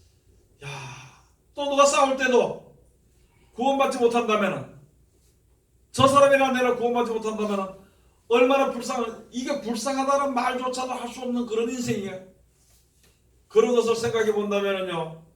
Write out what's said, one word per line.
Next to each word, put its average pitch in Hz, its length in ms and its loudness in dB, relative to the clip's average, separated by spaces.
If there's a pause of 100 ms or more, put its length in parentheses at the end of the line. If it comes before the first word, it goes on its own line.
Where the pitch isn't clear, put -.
(640)
야, 143 60 -14 (840)
또 285 100 -6
누가 277 180 4
싸울 277 320 4
때도 247 600 0 (800)
구원받지 269 420 0
못한다면은, 220 800 0 (1120)
저 269 160 6
사람이나 277 440 6
내가 247 240 0
구원받지 233 360 -2
못한다면은 208 600 -4 (540)
얼마나 262 420 4
불쌍한, 240 600 -8
이게 262 300 -6
불쌍하다는 269 760 -2
말조차도 254 560 -4
할 240 180 -8
수 262 120 -14
없는 240 260 -4
그런 233 240 -2
인생이에요. 208 560 -6 (1200)
그런 233 280 2
것을 226 200 2
생각해 220 360 0
본다면은요, 196 920 -4 (120)